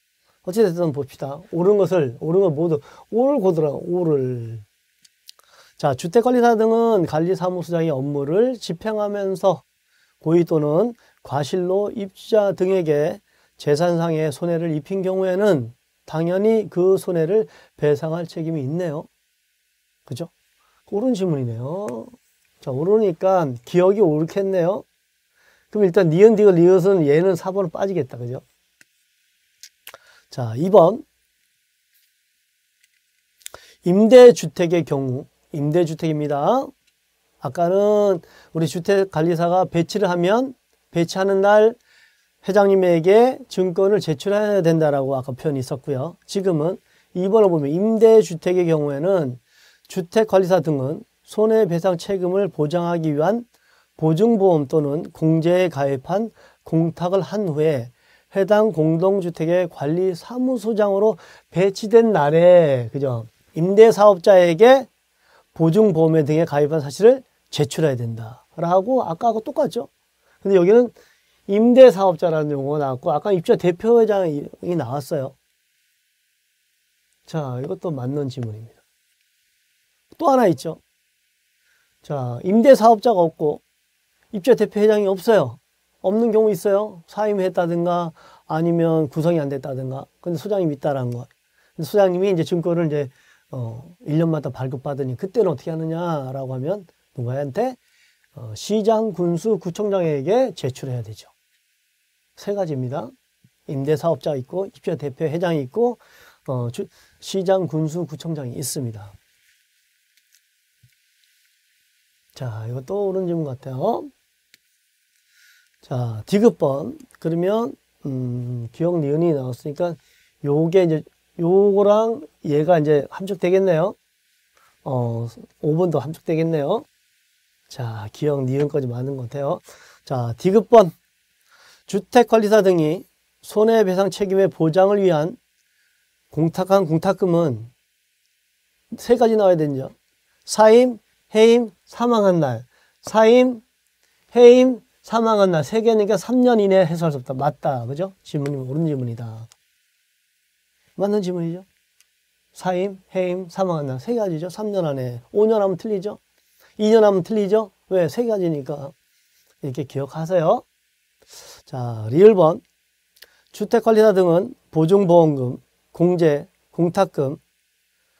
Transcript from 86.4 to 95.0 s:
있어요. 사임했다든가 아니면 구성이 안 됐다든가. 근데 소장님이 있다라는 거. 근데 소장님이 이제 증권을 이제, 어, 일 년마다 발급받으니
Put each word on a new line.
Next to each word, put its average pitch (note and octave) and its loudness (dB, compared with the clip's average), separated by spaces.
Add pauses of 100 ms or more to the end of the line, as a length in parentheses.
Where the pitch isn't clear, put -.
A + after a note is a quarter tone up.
있어요. G3+ -4
사임했다든가 F3 -4 (340)
아니면 E3 -2
구성이 D#3+ -2
안 C#3+ -6
됐다든가. C3+ -10 (140)
근데 F3 -8
소장님이 F#3+ -4
있다라는 C3+ -6
거. A#2+ -12 (500)
근데 E3 -10
소장님이 F#3+ 0
이제 E3+ 0
증권을 E3+ -2
이제, D3 -4 (420)
어, B2+ -12
일 D3 -4
년마다 D#3 -2
발급받으니 C3 -8